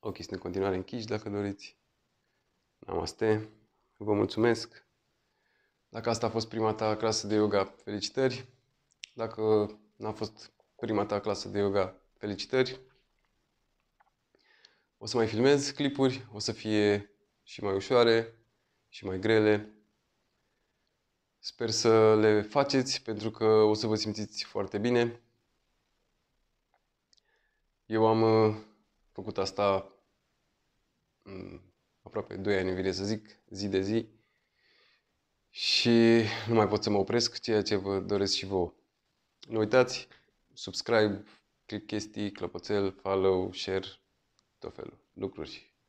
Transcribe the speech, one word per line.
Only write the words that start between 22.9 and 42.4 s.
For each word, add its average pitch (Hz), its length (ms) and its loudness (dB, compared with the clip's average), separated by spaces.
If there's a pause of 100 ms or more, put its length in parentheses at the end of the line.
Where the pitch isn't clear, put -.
pentru 107 280 -6
că 113 140 -6
o 110 300 6
să 107 120 -4
vă 110 80 0
simțiți 107 500 -6
foarte 104 340 -6
bine. 120 420 0 (2750)
Eu 110 200 2
am, 113 160 4
uh, 110 340 4 (560)
făcut 101 260 -10
asta, - 540 0 (1300)
mm, 95 380 -16 (420)
aproape - 340 -10
doi 98 200 -2
ani, 92 120 0
îmi 92 80 -2
vine 92 160 -2
să 95 120 -6
zic, 107 340 -8 (100)
zi 98 200 -8
de 95 120 2
zi. 110 280 -2 (1400)
Și 117 720 4 (260)
nu 117 60 0
mai 107 140 4
pot 104 140 0
să 107 80 -2
mă 101 80 2
opresc, 117 420 -2
ceea 107 220 0
ce 101 140 -2
vă 98 240 -2
doresc 98 340 -2
și - 120 -6
vouă. 92 280 -2 (760)
Nu 113 100 -4
uitați, 120 500 0 (440)
subscribe, 107 720 0 (420)
click 107 200 -10
chestii, 104 460 -8
clopoțel, 98 600 -4